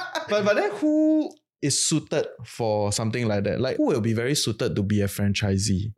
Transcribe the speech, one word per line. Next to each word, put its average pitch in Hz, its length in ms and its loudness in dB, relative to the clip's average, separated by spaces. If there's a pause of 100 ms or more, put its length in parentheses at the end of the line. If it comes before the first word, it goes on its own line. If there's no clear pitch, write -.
(280)
But, 208 160 0
but 208 120 4
then 392 160 0
who 311 580 2 (320)
is - 240 0
suited 151 400 -2 (180)
for 107 480 -2
something 117 360 -2
like 101 160 0
that? - 160 0
Like, 127 160 0
who 302 100 2
will 147 140 2
be 113 120 0
very 120 220 0
suited 123 400 -2
to 104 80 0
be 101 200 2
a 98 40 2
franchisee? 101 920 0